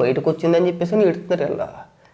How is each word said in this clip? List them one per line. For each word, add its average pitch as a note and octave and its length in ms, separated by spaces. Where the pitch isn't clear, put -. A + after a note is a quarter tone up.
బయటకు C3 300
వచ్చిందని E3+ 380
చెప్పేసి F3 260
అని G#3+ 120
ఏడుతున్నారు E3+ 400
వీళ్ళు. - 200